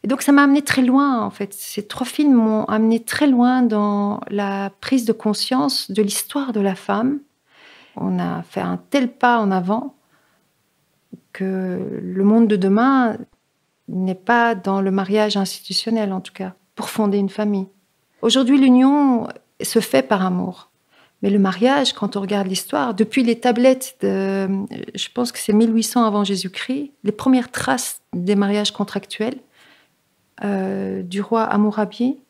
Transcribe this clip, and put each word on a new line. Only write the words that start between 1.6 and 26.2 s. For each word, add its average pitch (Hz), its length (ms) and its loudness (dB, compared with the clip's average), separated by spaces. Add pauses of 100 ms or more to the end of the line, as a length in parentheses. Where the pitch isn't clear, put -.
trois - 180 -10
films 285 300 2
m'ont 220 300 2
amené 220 380 2
très - 240 0
loin 254 360 4
dans 208 640 0
la 196 420 -4 (120)
prise 247 240 0
de 220 80 2
conscience 254 760 -2
de 202 120 0
l'histoire 254 500 -4
de 208 80 -2
la 196 140 0
femme. 240 460 -4 (760)
On 185 220 -2
a 175 240 -4
fait - 180 -8
un 180 180 -4 (120)
tel 262 200 0
pas 240 280 2
en 202 120 2
avant 196 440 -2 (1400)
que 185 720 -6
le 185 200 -4
monde 220 260 6
de 208 80 2
demain 226 600 2 (720)
n'est 185 260 -2
pas 233 400 2
dans 196 280 -2
le 196 80 0
mariage 202 480 0
institutionnel, 196 720 -4
en 185 80 -6
tout - 140 -20
cas, 185 180 -10 (220)
pour - 160 -10
fonder 202 260 0
une 196 140 0
famille. 202 380 -2 (520)
Aujourd'hui, 262 380 4
l'union 262 680 4 (360)
se - 180 0
fait 262 220 0
par 208 200 0
amour. 185 460 -4 (540)
Mais 202 80 0
le 202 80 2
mariage, 233 560 2
quand - 220 -6
on 202 40 -4
regarde 196 260 -4
l'histoire, 233 460 -4
depuis 220 320 0
les 233 160 0
tablettes 254 640 2
de, 196 440 -2 (480)
je - 200 -8
pense 247 180 -4
que - 60 -12
c'est - 160 0
mille 220 200 4
huit 226 80 2
cents 233 220 0
avant 208 200 0